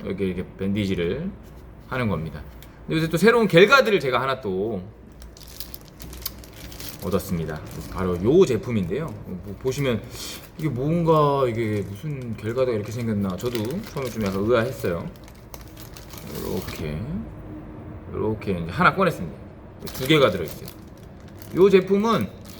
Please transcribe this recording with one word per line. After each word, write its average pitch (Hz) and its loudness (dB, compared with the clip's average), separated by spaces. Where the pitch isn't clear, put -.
여기 98 -2
이렇게 90 -2
밴디지를 98 0
하는 127 -2
겁니다. 80 -2
근데 160 -2
요새 160 0
또 165 0
새로운 226 6
겔가드를 208 8
제가 127 2
하나 135 0
또 98 -2
얻었습니다. 85 -2
바로 90 -2
요 160 8
제품인데요. 113 0
뭐, 92 -10
보시면 131 0
이게 156 0
뭔가, 147 4
이게 107 0
무슨 117 -6
겔가드가 120 0
이렇게 98 -4
생겼나, 104 0
저도 117 0
처음에 135 -6
좀 110 -2
약간 98 2
의아했어요. 113 2
요렇게, 92 -6
요렇게 101 -2
이제 85 -6
하나 160 4
꺼냈습니다. 180 0
두 131 -6
개가 143 8
들어있어요. 90 -4
요 190 8
제품은, 196 4